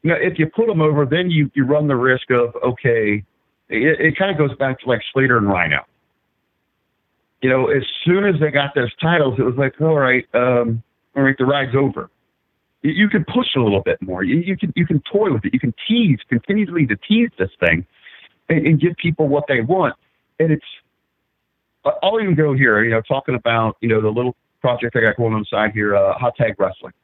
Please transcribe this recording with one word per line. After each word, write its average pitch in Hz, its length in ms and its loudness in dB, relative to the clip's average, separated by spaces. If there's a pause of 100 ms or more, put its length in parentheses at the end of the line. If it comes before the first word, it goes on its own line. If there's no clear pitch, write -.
you 165 80 0
know, 165 100 2
if 175 180 -2
you 156 80 2
put 220 200 0
them 175 160 0
over, 147 240 2
then 175 240 0
you, 151 240 2
you 139 100 2
run 147 240 2
the 135 80 0
risk 127 340 0
of, 120 320 0
okay, 113 640 0 (460)
it, 131 300 0
it 156 180 0
kinda 190 160 0
goes 143 240 0
back 131 220 -4
to, - 60 -12
like, 120 140 0 (140)
Slater 131 240 2
and 101 100 0
Rhino. 85 380 -2 (1500)
You 127 100 0
know, 131 180 2
as 135 160 0 (200)
soon 185 200 0
as 196 160 2
they 151 100 2
got 143 240 -2
those 120 220 -2
titles, 156 420 0
it 127 60 0
was 120 120 0
like, 135 240 -2
"All 160 140 2
right, 127 400 2
um, 120 480 0 (320)
all 139 80 0
right, 135 160 2
the 127 60 2
ride's 135 320 0
over." 139 340 -2 (720)
You, 151 80 0
you 208 180 2
can 175 160 0
push 247 220 -2 (100)
a 131 40 2
little 104 200 2
bit - 220 -4
more. 92 220 -6
You, 131 140 0
you 185 180 -2
can, 170 180 -4
you 170 100 0
can 156 180 0
toy 196 300 0
with 113 120 -2
it. - 100 -4
You 254 60 2
can 123 120 -2 (140)
tease, 220 320 2 (100)
continually 170 580 0
to 107 100 -4
tease 220 420 0
this 92 120 -2 (100)
thing 85 260 0 (640)
and, 160 180 2
and 160 140 4
give 170 160 0
people 160 320 -2
what 143 180 0
they 131 140 0
want. 151 340 0 (460)
And 160 100 2
it's, 147 140 -2 (1400)
I'll 208 180 0
even 190 140 0
go 147 200 2
here, 117 280 4
you 117 80 0
know, 113 120 0
talking 131 340 -4
about, 113 440 -2
you 117 80 -4
know, 110 120 2
the 107 80 0
little 123 260 -2 (260)
project 117 360 -2
I 120 40 2
got 110 160 2
going 113 160 0
on 107 80 -2
the 104 80 -6
side 107 220 0
here, 104 240 -2
uh, 98 240 2
Hot 123 160 -2
Tag 110 240 -2
Wrestling. - 460 -6